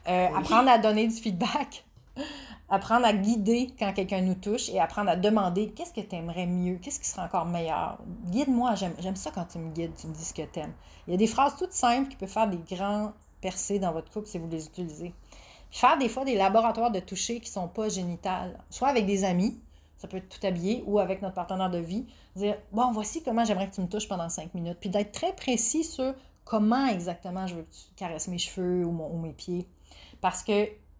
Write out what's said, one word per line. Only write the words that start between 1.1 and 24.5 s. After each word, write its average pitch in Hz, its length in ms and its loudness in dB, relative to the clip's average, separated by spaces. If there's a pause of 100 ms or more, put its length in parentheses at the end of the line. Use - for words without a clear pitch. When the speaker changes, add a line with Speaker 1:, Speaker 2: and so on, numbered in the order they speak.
Speaker 1:
feedback, 226 680 -2 (840)
apprendre 226 360 4
à 214 80 8
guider 226 680 2
quand 196 140 0
quelqu'un 190 260 0
nous 185 160 2
touche 202 320 -2
et 190 140 0
apprendre 196 280 0
à 165 60 6
demander « 202 600 2
Qu'est-ce 339 180 -10
que 226 80 -6
t'aimerais 170 440 -6
mieux ? 180 300 0
Qu'est-ce 180 240 -8
qui - 80 -8
serait - 140 -6
encore 170 240 -2
meilleur ? 165 540 -2 (260)
Guide-moi, 240 500 2
j'aime, 180 240 -2
j'aime 190 160 -4
ça - 160 -8
quand 170 140 -6
tu 170 140 -12
me 160 120 -8
guides, 160 240 -6
tu - 120 -14
me 160 60 -8
dis 160 120 -10
ce - 80 -8
que - 80 -8
t'aimes. » 151 320 -8 (340)
Il 170 40 -4
y - 20 -2
a 185 40 2
des 220 100 6
phrases 277 300 2
toutes 359 140 -6
simples 254 380 2
qui - 80 -18
peuvent 190 120 -8
faire 214 200 2
des 175 100 -2 (160)
grands 208 380 -2 (260)
percées 190 400 -2
dans 180 140 0
votre 165 180 -6
couple 214 160 -8
si 175 120 -8
vous 165 100 -8
les 160 160 -6
utilisez. 170 480 -10 (580)
Faire 254 260 6
des 254 120 2
fois 269 160 -4
des 262 100 2
laboratoires 226 560 4
de 190 80 -2
toucher 226 400 -6
qui - 100 -16
sont 180 200 -6
pas 214 180 -4
génitales, 180 720 -4 (100)
soit 262 200 0
avec 233 160 4
des 196 180 2
amis, 185 340 2 (400)
ça - 120 -16
peut 190 80 -10
être 180 100 -12
tout - 180 -8
habillé, 185 400 0
ou 202 140 2
avec 190 220 0
notre 190 140 -6
partenaire 185 340 -2
de 175 80 -2
vie, 175 280 -4 (300)
dire « 202 220 0 (160)
Bon, 247 180 2
voici 220 320 -4
comment 233 220 2
j'aimerais 196 240 0
que - 60 -14
tu - 60 -8
me 180 60 -2
touches 202 220 -4
pendant 175 180 -2
cinq 165 260 -8